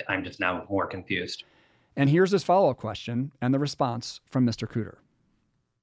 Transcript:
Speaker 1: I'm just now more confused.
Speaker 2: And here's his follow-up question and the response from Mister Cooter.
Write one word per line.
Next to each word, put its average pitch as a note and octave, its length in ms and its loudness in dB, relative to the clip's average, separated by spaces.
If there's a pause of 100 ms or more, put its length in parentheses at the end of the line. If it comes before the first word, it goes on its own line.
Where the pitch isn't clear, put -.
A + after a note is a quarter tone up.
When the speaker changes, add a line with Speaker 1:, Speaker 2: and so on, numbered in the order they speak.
Speaker 1:
I'm F#2+ 160 -4
just F2 160 -12
now F2+ 300 -2
more F#2+ 160 0
confused. F2+ 580 -6 (520)
Speaker 2:
And C#3 140 4
here's F3 220 4
his G3 120 2
follow-up F3 340 4
question A#2+ 540 -6 (100)
and C3 120 2
the C3+ 60 2
response C3+ 720 -4
from B2+ 160 2
Mister A#2 220 -2
Cooter. G#2 300 -6 (840)